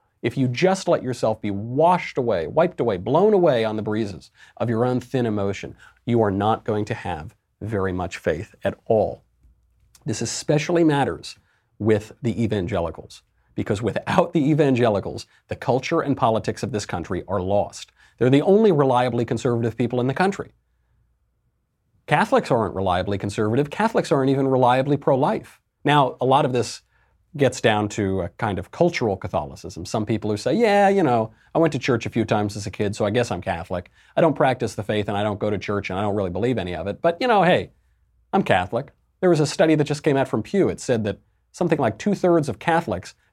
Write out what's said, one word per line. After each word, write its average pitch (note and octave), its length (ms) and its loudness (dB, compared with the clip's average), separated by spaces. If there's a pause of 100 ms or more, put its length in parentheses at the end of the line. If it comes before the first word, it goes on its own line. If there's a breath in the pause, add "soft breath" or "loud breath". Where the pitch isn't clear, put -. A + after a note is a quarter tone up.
(220)
If A#2 140 -2
you C3 120 2
just F3 400 0
let D#3+ 160 2
yourself A#2+ 360 -2
be G#2 120 -4
washed C3+ 680 0
away, G2+ 300 0
wiped E3+ 320 0
away, A#2 160 0
blown D3 360 2
away D#3 320 4
on G#2+ 120 -2
the G#2+ 60 -4
breezes G#2+ 500 -6 (240 loud breath)
of A#2 120 -2
your A#2 160 2
own B2+ 140 2
thin B2 260 -2
emotion, G2+ 520 -4 (280 soft breath)
you A#2 160 2
are G#2 120 4
not G#2 320 0
going G#2+ 220 -2
to A2+ 80 -6
have E2 420 -10 (240)
very G2 320 -2
much F2+ 260 -6
faith E2 360 -4 (100)
at - 220 -4
all. G2 360 0 (840)
This B2 160 -6
especially D#3 640 0
matters C#3 520 0 (420)
with G#2 340 0 (100)
the A2+ 200 -2
evangelicals, F#2 800 -4 (320)
because G2+ 280 -4
without G2+ 500 0
the D3 180 2
evangelicals, A#2+ 760 2 (220 soft breath)
the - 80 -10
culture C3 440 -2
and C#3 160 -2
politics A2 460 0
of A2 100 -4
this G#2 140 -4
country F2 420 -6
are F#2+ 120 -2
lost. F#2+ 520 -4 (260 soft breath)
They're B2 120 2
the C#3 120 6
only G3+ 300 4
reliably B2 520 2
conservative A#2 520 -2
people B2 240 -2
in B2 60 0
the C3+ 80 -2
country. - 380 -2 (1500)
Catholics F#3 460 2
aren't A2 220 2
reliably F#2+ 440 0
conservative. A2 500 0
Catholics G#3 440 0
aren't C#3 180 2
even C#3 160 0
reliably C3 500 2
pro-life. C#3+ 640 0 (240)
Now, C#3+ 360 4
a B2+ 40 -2
lot C3 200 4
of B2+ 80 -2
this A#2+ 300 -4 (540)
gets C3+ 240 0
down G#2+ 280 2
to F#2+ 320 -2
a E2+ 80 -4
kind G2+ 300 -4
of F2+ 120 -10
cultural D3 460 0
Catholicism. E2 680 -8
Some G#2+ 220 -4
people G#2+ 240 -2
who G#2 60 -2
say, - 180 -2
"Yeah, G3+ 340 4
you G3 140 2
know, A#2 300 2 (220 soft breath)
I - 40 0
went D#3+ 140 4
to C3 80 -4
church A#2+ 260 0
a G2 40 -8
few A2+ 140 0
times G#2 320 0
as G#2 80 -8
a G2+ 60 -10
kid, G#2 240 -4
so - 100 -2
I - 60 0
guess A#2 220 0
I'm F2+ 100 -6
Catholic. F2+ 480 -6 (260 soft breath)
I - 40 2
don't D#3+ 160 4
practice B2+ 400 -2
the G#2 80 -6
faith, G#2+ 240 -2
and G#2 100 -4
I G#2 60 -2
don't G#2 160 -4
go G#2+ 100 -2
to G#2 80 -2
church, G2+ 320 -6
and - 80 -4
I G#2 40 -2
don't G#2 120 -2
really G2 160 -2
believe A2 280 -4
any F2+ 180 -6
of D#2+ 100 -8
it. G2+ 160 -8
But, E3+ 180 0
you B3+ 60 -2
know, G#3+ 160 4
hey, D3+ 300 2 (600)
I'm G2 120 2
Catholic." G#2+ 480 0 (280)
There F#3 100 4
was D#3 100 4
a D3 60 2
study D#3+ 280 4
that D3+ 100 4
just D3 180 -4
came C#3+ 140 2
out C3+ 120 0
from A2+ 140 -2
Pew. F3+ 260 0
It F2 100 -4
said A#2 260 -2
that G2+ 140 -4 (320)
something E3 280 0
like A2+ 200 0
two-thirds E3+ 500 2
of A2 100 -6
Catholics D#3+ 560 -2 (180)